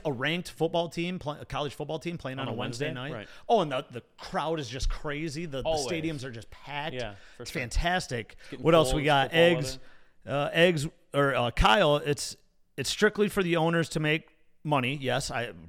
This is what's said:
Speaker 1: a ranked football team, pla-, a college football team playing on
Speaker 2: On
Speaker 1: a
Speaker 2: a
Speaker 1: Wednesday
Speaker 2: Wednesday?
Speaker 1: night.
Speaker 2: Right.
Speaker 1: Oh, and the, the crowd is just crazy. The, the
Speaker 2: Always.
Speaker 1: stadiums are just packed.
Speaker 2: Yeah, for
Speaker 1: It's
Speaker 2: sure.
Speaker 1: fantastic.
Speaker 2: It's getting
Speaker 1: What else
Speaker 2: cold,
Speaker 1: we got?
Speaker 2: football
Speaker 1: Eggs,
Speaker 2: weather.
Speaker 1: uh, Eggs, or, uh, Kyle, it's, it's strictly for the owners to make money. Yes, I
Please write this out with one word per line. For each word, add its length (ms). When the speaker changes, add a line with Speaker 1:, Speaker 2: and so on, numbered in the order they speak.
Speaker 1:
a 60
ranked 400
football 380
team, 300
pla-, 220
a 40
college 280
football 260
team 200
playing 200
on 80
Speaker 2:
On 60
Speaker 1:
a 20
Speaker 2:
a 20
Speaker 1:
Wednesday 300
Speaker 2:
Wednesday? 220
Speaker 1:
night. 40
Speaker 2:
Right. 140
Speaker 1:
Oh, 140
and 100
the, 200
the 100
crowd 420
is 100
just 200
crazy. 560
The, 180
the 40
Speaker 2:
Always. 200
Speaker 1:
stadiums 360
are 80
just 200
packed. 440
Speaker 2:
Yeah, 200
for 80
Speaker 1:
It's 80
Speaker 2:
sure. 80
Speaker 1:
fantastic. 840
Speaker 2:
It's 100
getting 120
Speaker 1:
What 120
else 140
Speaker 2:
cold, 120
Speaker 1:
we 40
got? 260
Speaker 2:
football 100
Speaker 1:
Eggs, 220
Speaker 2:
weather. 160
Speaker 1:
uh, 140
Eggs, 340
or, 200
uh, 140
Kyle, 460
it's, 420
it's 140
strictly 360
for 140
the 140
owners 340
to 100
make 280
money. 380
Yes, 300
I 220